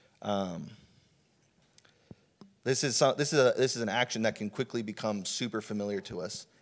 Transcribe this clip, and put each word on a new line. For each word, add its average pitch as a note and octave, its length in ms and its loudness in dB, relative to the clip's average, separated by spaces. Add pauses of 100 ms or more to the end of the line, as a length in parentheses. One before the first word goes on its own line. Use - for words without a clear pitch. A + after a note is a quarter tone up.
(220)
um, G2 480 -2 (1900)
this B2+ 180 2
is C#3+ 140 2
so-, C3+ 180 6
this C#3+ 180 0
is D#3 60 4
a, B2+ 180 8
this B2+ 200 2
is A#2 60 -2
an A2 60 0
action A#2 340 0
that A2 120 2
can G#2 160 -6
quickly A#2 320 -4
become G#2 420 -4
super A2+ 360 -4
familiar G#2 400 -4
to F#2 200 -10
us, - 260 -8 (160)